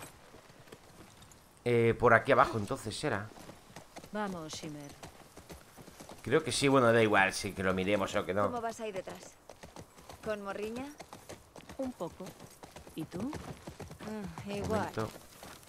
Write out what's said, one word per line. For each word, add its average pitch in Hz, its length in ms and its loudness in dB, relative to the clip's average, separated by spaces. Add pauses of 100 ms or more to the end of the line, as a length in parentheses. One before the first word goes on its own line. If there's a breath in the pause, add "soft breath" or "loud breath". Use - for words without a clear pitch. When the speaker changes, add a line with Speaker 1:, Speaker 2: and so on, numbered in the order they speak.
(1600)
Speaker 1:
Eh, 117 340 4
por 113 160 8
aquí 113 180 6
abajo, 123 260 6
entonces, 104 460 -4
¿era? 107 240 -2 (840)
Speaker 2:
Vamos, 185 420 -6
Shimmer. 147 360 -12 (1300)
Speaker 1:
Creo 135 200 2
que 120 100 -4
sí, 139 160 2
bueno, 131 240 8
da 117 100 8
igual, 98 320 6
sí, 98 180 -4
que 95 100 -4
lo 92 120 4
miremos 95 400 0
o 101 100 0
que 82 80 -4
no. 101 140 2
Speaker 3:
¿Cómo - 160 -4
vas 226 180 -8
ahí 220 120 -6
detrás? 185 420 -12 (880)
¿Con 214 180 -4
morriña? 214 440 -6 (880)
Speaker 2:
Un 262 160 -4
poco. 175 320 -10 (720)
¿Y 156 100 -8
tú? 170 160 -10
Speaker 3:
Mm, 208 1300 -10
Speaker 1:
Un 202 60 -4
Speaker 3:
igual. 202 240 0
Speaker 1:
momento. 127 280 -4 (600)